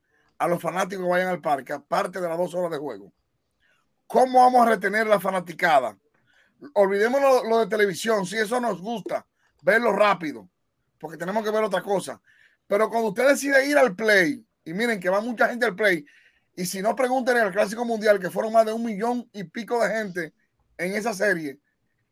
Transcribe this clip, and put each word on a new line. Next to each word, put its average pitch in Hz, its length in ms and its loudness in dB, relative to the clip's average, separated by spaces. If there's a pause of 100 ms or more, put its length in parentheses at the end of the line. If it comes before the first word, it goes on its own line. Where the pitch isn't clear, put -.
(380)
a 160 100 0
los 175 120 0
fanáticos 185 440 -4
que 175 60 0
vayan 180 180 2
al 180 120 -4
parque, 143 320 -2
aparte 185 480 -4
de 180 80 -4
las 165 100 -4
dos 175 160 -2
horas 175 160 -4
de 160 80 -6
juego? 107 340 -12 (960)
¿Cómo 254 340 4
vamos 254 260 6
a 226 40 4
retener 208 360 0
la 208 140 2
fanaticada? 170 760 0 (800)
Olvidémonos 233 680 2
lo, 220 60 -2
lo 226 100 2
de 226 60 0
televisión, 202 600 0
si 185 120 -8
eso 226 220 -2
nos 214 200 -4
gusta, 185 460 -8 (360)
verlo 214 300 2
rápido, 170 560 0 (500)
porque 160 180 -16
tenemos 185 280 -4
que 214 60 -4
ver 214 120 0
otra 190 200 -2
cosa. 180 380 -4 (460)
Pero 208 220 0
cuando 220 200 0
usted 240 200 0
decide 277 380 4
ir 294 120 2
al 247 160 4
play, 185 500 2 (200)
y 156 80 -10
miren 220 260 -2
que 180 120 -2
va 196 100 2
mucha 226 280 0
gente 233 180 -2
al 202 100 -2
play, 190 280 0 (520)
y 185 80 -6
si 190 180 -6
no, 220 140 0
pregúntenle 254 440 0
al 202 120 0
Clásico 214 320 -2
Mundial, 214 340 2
que 180 120 -6
fueron 214 220 -4
más 226 140 4
de 214 60 -4
un 226 120 -4
millón 233 480 -4
y 202 120 -10
pico 226 380 -4
de 196 120 0
gente 180 380 -6 (440)
en 185 180 -6
esa 220 200 -4
serie, 180 440 -4 (540)